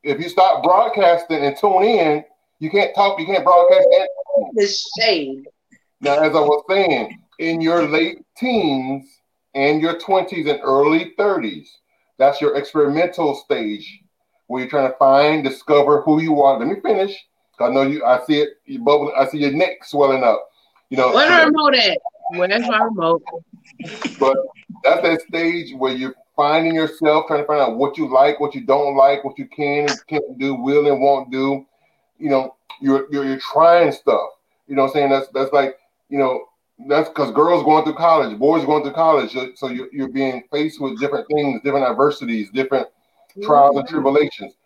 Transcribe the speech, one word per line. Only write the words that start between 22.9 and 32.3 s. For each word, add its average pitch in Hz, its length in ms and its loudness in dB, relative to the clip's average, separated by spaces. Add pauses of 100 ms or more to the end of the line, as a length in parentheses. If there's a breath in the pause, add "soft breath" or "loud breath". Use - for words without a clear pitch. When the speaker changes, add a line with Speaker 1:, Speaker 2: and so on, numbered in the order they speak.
Speaker 1:
But 135 160 2 (480)
that's - 180 4
that 160 200 0
stage 165 520 -6
where 131 180 -2
you're 127 220 -8 (220)
finding 160 360 2
yourself, 156 540 0
trying 151 140 -2
to 147 60 -6
find 147 140 0
out 117 160 0
what 143 220 -2
you 135 140 -4
like, 135 260 2
what 143 160 -6
you 131 60 -10
don't 139 360 0
like, 139 280 4
what 135 160 -10
you - 60 -12
can 147 400 -4
and 143 120 -4 (100)
can't 143 300 -6
do, 135 160 -4
will 139 320 0
and 143 140 2
won't 131 320 0
do. 135 340 -4 (540)
You 147 100 -4